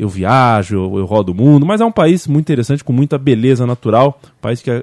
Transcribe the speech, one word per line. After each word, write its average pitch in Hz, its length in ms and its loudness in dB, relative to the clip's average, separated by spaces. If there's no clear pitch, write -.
eu 107 80 -4
viajo, 107 680 0
eu, 95 240 -4
eu 95 40 -4
rodo 95 280 -2
o - 20 -6
mundo, 139 320 4
mas 214 160 -2
é - 20 2
um 226 80 0
país 170 340 0
muito 151 200 -2
interessante, 139 360 -2
com - 80 -8
muita 139 280 0
beleza 127 480 0
natural, 123 520 0
país 117 220 -6
que, - 80 -6
é, 120 120 -4